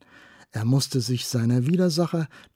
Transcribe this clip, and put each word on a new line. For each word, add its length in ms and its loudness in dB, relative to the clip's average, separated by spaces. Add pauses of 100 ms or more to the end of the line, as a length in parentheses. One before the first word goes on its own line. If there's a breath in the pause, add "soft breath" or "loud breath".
(520 loud breath)
Er 140 -4
musste 360 2
sich 260 -4
seiner 400 0
Widersacher, 600 0 (280 loud breath)